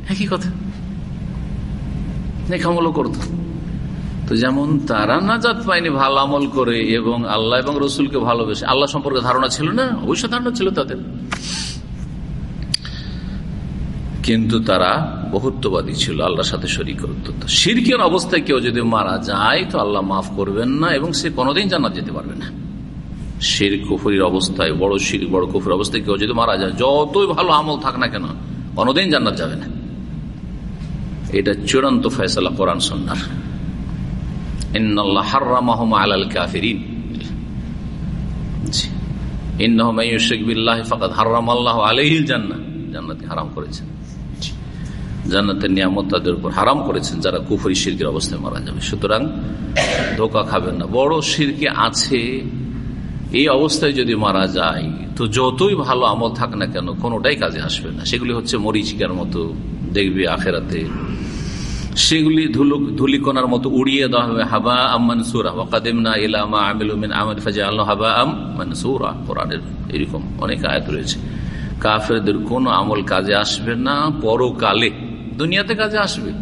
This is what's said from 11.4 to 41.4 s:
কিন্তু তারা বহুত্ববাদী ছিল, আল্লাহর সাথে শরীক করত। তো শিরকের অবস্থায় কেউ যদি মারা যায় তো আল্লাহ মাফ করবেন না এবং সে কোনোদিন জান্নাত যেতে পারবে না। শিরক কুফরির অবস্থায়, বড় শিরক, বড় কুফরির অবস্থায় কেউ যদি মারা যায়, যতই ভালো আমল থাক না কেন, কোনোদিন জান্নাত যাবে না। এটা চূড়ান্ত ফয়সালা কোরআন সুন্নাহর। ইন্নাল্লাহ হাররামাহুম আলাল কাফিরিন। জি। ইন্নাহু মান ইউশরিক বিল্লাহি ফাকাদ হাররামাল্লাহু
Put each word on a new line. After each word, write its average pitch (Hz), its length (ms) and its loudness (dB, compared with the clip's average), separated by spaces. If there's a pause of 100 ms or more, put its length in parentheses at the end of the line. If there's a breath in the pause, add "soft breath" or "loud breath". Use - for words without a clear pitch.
কিন্তু 113 400 2
তারা 92 280 4 (380)
বহুত্ববাদী 95 680 0
ছিল, 80 260 0
আল্লাহর 87 300 0
সাথে 80 160 -4
শরীক - 320 -4
করত। - 260 -6 (120)
তো - 140 -6
শিরকের 233 500 4
অবস্থায় 175 420 4
কেউ 139 160 4
যদি 120 280 2
মারা 101 360 2
যায় 104 420 2
তো - 140 -6
আল্লাহ 101 240 2
মাফ 95 320 0
করবেন 101 400 0
না 160 180 2
এবং 143 200 0
সে - 180 -2
কোনোদিন 143 360 2
জান্নাত 139 260 2
যেতে 87 180 -4
পারবে - 240 -8
না। - 120 -8 (960)
শিরক 101 400 2
কুফরির 98 400 2
অবস্থায়, 90 520 2
বড় 98 240 2
শিরক, 95 320 -2
বড় 92 140 2
কুফরির 90 300 0
অবস্থায় 104 280 -2
কেউ 101 140 2
যদি 107 160 0
মারা 117 240 2
যায়, 95 180 0
যতই 143 520 4
ভালো 170 240 2
আমল 151 280 2
থাক 127 180 -2
না 127 100 2
কেন, 98 180 -4 (480)
কোনোদিন 135 360 2
জান্নাত 120 260 2
যাবে 80 200 -4
না। - 120 -8 (1700)
এটা 98 180 2 (140)
চূড়ান্ত 131 420 4
ফয়সালা 92 440 2
কোরআন 90 300 2
সুন্নাহর। - 420 -2 (1500)
ইন্নাল্লাহ 104 540 4
হাররামাহুম 123 680 2
আলাল 98 360 4
কাফিরিন। 92 500 0 (1900)
জি। - 180 -2 (760)
ইন্নাহু 113 320 4
মান 113 140 2
ইউশরিক 113 400 0
বিল্লাহি 113 400 2
ফাকাদ 113 260 0
হাররামাল্লাহু 117 720 2